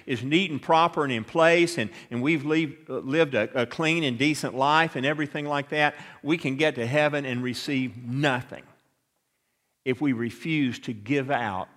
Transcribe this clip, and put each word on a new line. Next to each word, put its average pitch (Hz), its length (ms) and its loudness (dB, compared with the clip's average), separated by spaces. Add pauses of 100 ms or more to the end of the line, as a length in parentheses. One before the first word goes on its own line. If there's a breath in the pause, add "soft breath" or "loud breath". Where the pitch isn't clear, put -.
is 123 180 -4
neat 160 280 2
and 135 100 -6
proper 165 440 2
and 131 80 -2
in 113 100 -2
place, 170 540 4
and, 107 120 0 (220 loud breath)
and 120 100 -2
we've 147 240 0
leave, 156 320 0 (120)
uh, 131 80 -6
lived 143 360 0
a, 117 280 0
a 120 40 0
clean 160 380 0
and 123 140 0
decent 139 380 0
life 151 420 2
and 127 80 -2
everything 147 400 -2
like 143 240 -4
that, 147 260 2 (260 loud breath)
we 151 160 2
can 135 200 -2
get 151 180 2
to 117 100 -2
heaven 147 400 2
and 123 160 -4
receive 127 640 -2
nothing 131 600 -2 (1200)
if 127 160 0
we 143 100 2
refuse 123 680 -2
to - 120 -8
give 127 400 -4
out 107 460 -2